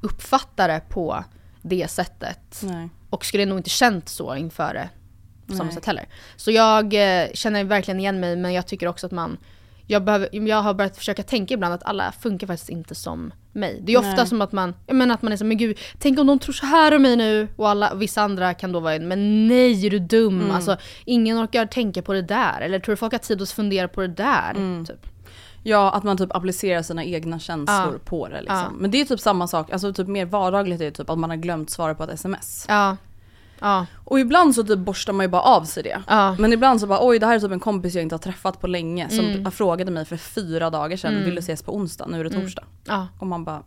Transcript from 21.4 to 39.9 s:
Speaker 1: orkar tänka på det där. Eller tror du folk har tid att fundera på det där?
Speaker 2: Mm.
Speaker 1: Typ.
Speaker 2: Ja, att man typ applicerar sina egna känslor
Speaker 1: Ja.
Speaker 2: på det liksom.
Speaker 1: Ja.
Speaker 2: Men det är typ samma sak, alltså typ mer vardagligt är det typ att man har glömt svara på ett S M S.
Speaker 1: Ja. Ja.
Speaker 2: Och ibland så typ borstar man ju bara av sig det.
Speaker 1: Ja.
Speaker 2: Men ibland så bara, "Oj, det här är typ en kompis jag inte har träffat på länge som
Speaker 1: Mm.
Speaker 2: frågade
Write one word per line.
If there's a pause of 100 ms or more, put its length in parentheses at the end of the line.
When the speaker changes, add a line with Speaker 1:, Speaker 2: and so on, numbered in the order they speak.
Speaker 1:
orkar
tänka
på
det
där.
Eller
tror
du
folk
har
tid
att
fundera
på
det
där?
Speaker 2:
Mm.
Speaker 1:
Typ. (560)
Speaker 2:
Ja,
att
man
typ
applicerar
sina
egna
känslor
Speaker 1:
Ja.
Speaker 2:
på
det
liksom.
Speaker 1:
Ja.
Speaker 2:
Men
det
är
typ
samma
sak,
alltså
typ
mer
vardagligt
är
det
typ
att
man
har
glömt
svara
på
ett
S
M
S.
Speaker 1:
Ja. (640)
Ja. (180)
Speaker 2:
Och
ibland
så
typ
borstar
man
ju
bara
av
sig
det.
Speaker 1:
Ja.
Speaker 2:
Men
ibland
så
bara,
"Oj,
det
här
är
typ
en
kompis
jag
inte
har
träffat
på
länge
som
Speaker 1:
Mm.
Speaker 2:
frågade